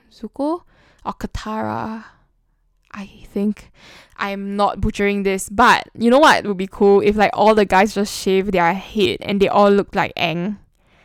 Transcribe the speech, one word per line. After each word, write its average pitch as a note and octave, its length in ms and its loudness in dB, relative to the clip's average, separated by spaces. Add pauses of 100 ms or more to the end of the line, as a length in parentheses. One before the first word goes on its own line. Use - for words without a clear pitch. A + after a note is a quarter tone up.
(120)
Zuko? D4 500 -8 (420)
Or G#3 100 -8
Katara. A3 880 -8 (880)
I - 340 -18
think G#3 460 -6 (440)
I'm G3 400 -8
not G3+ 240 0
butchering G3+ 440 -2
this, G3 260 -4
but G#3+ 380 2 (100)
you A3+ 100 0
know B3+ 120 6
what D4 260 4
would G3+ 100 -4
be F#3+ 120 -6
cool? G3+ 340 4
If, G#3 140 2
like, G3+ 180 2
all G#3+ 200 4
the G#3+ 120 4
guys G3 280 2
just G3+ 220 -6
shave F#3+ 360 -2
their F3 200 2
head F#3+ 480 -2
and G3 220 -2
they F#3+ 60 2
all G3+ 200 4
look G3+ 260 0
like F3+ 200 -4
Aang. F3 440 -4 (460)